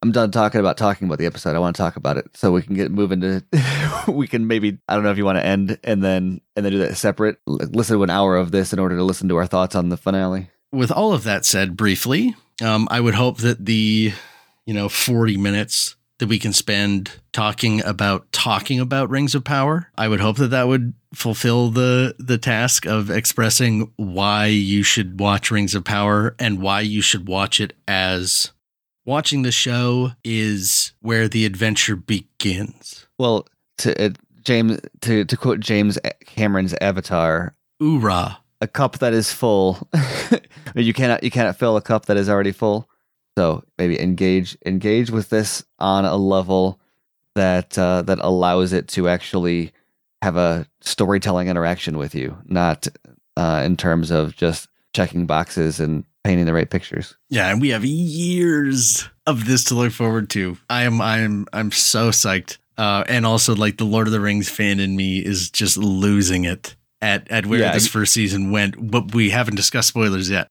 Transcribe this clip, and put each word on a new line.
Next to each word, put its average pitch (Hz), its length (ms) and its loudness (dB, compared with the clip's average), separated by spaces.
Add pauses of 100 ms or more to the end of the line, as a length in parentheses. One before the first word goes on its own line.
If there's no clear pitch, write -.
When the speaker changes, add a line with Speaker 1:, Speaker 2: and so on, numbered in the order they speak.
Speaker 1:
I'm 113 80 2
done 110 200 2
talking 107 280 2
about, 95 180 2
talking 101 300 0
about 76 120 -2
the 85 80 0
episode. 82 280 -4
I 85 40 0
wanna 87 140 0
talk 85 220 -2
about 71 220 -2
it - 80 -6 (100)
so 101 160 2
we 90 100 2
can - 140 -6
get 92 160 -2
moving 95 300 0
to, 95 220 -2 (600)
<laughs> - 60 0
we 139 160 -2
can 113 200 -2
maybe, 107 320 0 (100)
I 98 60 0
don't 104 100 0
know 104 60 2
if 98 60 0
you 101 80 0
wanna 95 160 2
end 98 440 0
and 104 180 0
then, 92 380 0 (160)
and 101 80 -2
then 98 80 0
do 98 60 0
that 95 180 -2
separate. 107 400 0 (100)
L-, 71 80 -2 (160)
listen 113 240 2
to 101 80 4
an 92 60 2
hour 95 260 4
of 90 160 0
this 95 220 0
in 92 60 -2
order 92 180 0
to 90 60 0
listen 92 260 0
to 87 80 2
our 87 100 0
thoughts 92 280 0
on 90 140 0
the 87 80 -2
finale. 92 520 -2 (240)
Speaker 2:
With 127 180 2
all 208 220 2
of 127 100 0
that 101 220 -2
said, 95 320 0
briefly, 123 580 0 (260)
um, 110 300 0
I 120 80 0
would 117 160 2
hope 123 240 2
that 113 260 0
the, 110 460 2 (540)
you 113 80 -6
know, 101 160 -2
forty 113 480 0
minutes 101 580 -2 (240)
that - 100 -2
we 110 100 2
can 104 140 -4
spend 101 680 0 (140)
talking 107 500 0
about, 98 480 -2
talking 117 480 -2
about 127 300 -2
Rings 135 240 0
of 135 100 -2
Power, 147 540 0
I 110 100 0
would 107 120 2
hope 104 180 0
that 131 120 2
that 127 180 0
would 127 260 0 (220)
fulfill 120 560 0
the, 127 480 2
the 123 180 0
task 120 480 0
of 104 240 -2
expressing 110 840 0
why 104 500 0
you 101 380 2
should 92 360 0
watch 101 300 2
Rings 101 240 0
of 98 100 -2
Power 104 540 0
and 107 240 -2
why 98 200 0
you 107 200 -2
should 92 260 0
watch 95 320 -2
it 104 140 -6 (140)
as 92 640 -2 (520)
watching 143 380 -2
the 127 100 0
show 123 600 0 (120)
is 107 800 -2
where 113 260 0
the 110 160 0
adventure 107 520 0
begins. - 1120 -6 (100)
Speaker 1:
Well, 117 300 0 (320)
to, - 260 0
uh, 107 40 4 (340)
James, 113 360 2 (220)
to, 110 240 2
to 123 100 -2
quote 113 240 0
James 104 440 2
A-, - 100 -6 (120)
Cameron's 98 540 0
Avatar, 87 760 0 (260)
Speaker 2:
"Oorah." 104 560 0 (240)
Speaker 1:
"A 110 60 -4
cup - 320 -2
that 120 140 2
is 113 200 0
full." 98 600 0
<laughs> 165 60 4 (760)
You 113 200 2
cannot, 123 280 0
you 120 100 0
cannot 110 260 0
fill 117 180 2
a 104 60 2
cup 110 240 0
that 104 100 2
is 101 140 0
already 101 240 2
full. 107 340 -2 (500)
So 82 280 0 (120)
maybe 87 220 0
engage, 92 640 0
engage 104 460 0
with 113 160 -2
this 107 380 -2 (140)
on 98 260 2
a 87 100 0
level 95 640 2 (560)
that, 92 420 0
uh, 90 260 2
that 92 180 0
allows 90 500 2
it 92 180 -2
to 90 200 0
actually 87 640 -2 (480)
have 90 160 -2
a 85 280 0 (140)
storytelling 92 720 0
interaction 85 480 -2
with 71 180 -6
you, 73 300 -8
not, 87 420 0 (480)
uh, 80 300 0
in 87 100 2
terms 82 360 0
of 78 260 0
just 82 320 -2 (260)
checking 87 300 -2
boxes 80 560 -2
and 78 240 -2 (180)
painting 90 220 2
the 82 80 0
right 82 160 0
pictures. - 480 -8 (120)
Speaker 2:
Yeah, 101 220 0
and 107 80 0
we 143 100 2
have 110 140 -2
years 156 1300 0 (180)
of 120 180 0
this 123 200 2
to 127 100 0
look 120 160 2
forward 113 400 -2
to. 92 260 -4 (120)
I 123 140 0
am, 117 180 0
I 110 180 0
am, 104 320 -2
I'm 107 200 -4
so - 400 2
psyched. 95 480 0 (180)
Uh, 101 320 0
and 120 160 2
also, 113 300 2
like, 104 220 0
the 117 60 -2
Lord 110 240 2
of 110 60 0
the 107 80 0
Rings 101 280 0
fan 101 300 -2
in 98 160 0
me 95 240 0
is 92 320 -4
just - 260 0
losing 95 680 2
it 87 300 -6 (260)
at, 101 280 -2
at 110 160 -2
where 113 140 2
Speaker 1:
Yeah, 98 140 2
Speaker 2:
this 104 140 2
Speaker 1:
I - 20 0
Speaker 2:
first 107 240 0
season 98 380 0
went, 104 380 -2
but 107 240 0
we 113 180 4
haven't 110 240 0
discussed 110 340 0
spoilers 95 400 0
yet. 95 220 -2